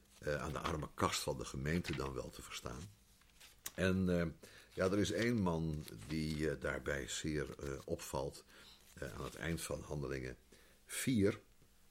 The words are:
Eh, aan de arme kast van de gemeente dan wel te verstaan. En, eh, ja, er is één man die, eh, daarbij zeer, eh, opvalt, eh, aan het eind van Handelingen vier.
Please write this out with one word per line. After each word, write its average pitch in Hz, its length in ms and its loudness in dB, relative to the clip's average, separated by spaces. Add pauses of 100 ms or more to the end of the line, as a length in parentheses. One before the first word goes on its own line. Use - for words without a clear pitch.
(180)
Eh, 73 240 0
aan 73 100 -2
de 67 60 -2
arme 76 360 -2
kast - 260 2
van 69 180 0
de 60 60 -4
gemeente 73 520 0
dan 67 180 -2
wel - 160 -4
te - 120 -12
verstaan. - 380 -8 (960)
En, 92 460 4
eh, 85 60 4 (460)
ja, 90 120 2
er 95 140 6
is 95 140 4
één 117 240 4
man 82 500 2 (200)
die, 78 440 2
eh, 69 100 -2
daarbij 69 480 -2
zeer, 73 380 0 (120)
eh, 71 120 -4 (140)
opvalt, 71 600 -4 (500)
eh, 57 200 -8
aan - 100 -6
het - 120 -6
eind 80 260 -2
van 73 200 -4
Handelingen 65 540 -4 (500)
vier. 107 540 2 (500)